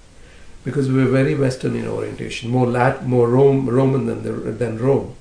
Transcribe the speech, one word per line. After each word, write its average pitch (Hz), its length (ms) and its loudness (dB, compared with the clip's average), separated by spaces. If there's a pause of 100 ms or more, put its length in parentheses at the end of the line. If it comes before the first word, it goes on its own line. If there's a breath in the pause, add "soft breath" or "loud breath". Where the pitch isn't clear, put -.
(640 loud breath)
because 131 240 -2
we 131 160 2
were 120 60 2
very 135 240 2
Western 131 420 -2
in 113 100 -6
orientation, 110 640 -8
more 127 160 2
Lat-, 123 400 0
more 123 220 4
Rome-, 135 400 4
Roman 131 380 2
than 110 160 -4
the, 110 100 -6
than 113 460 -6
Rome. 117 420 0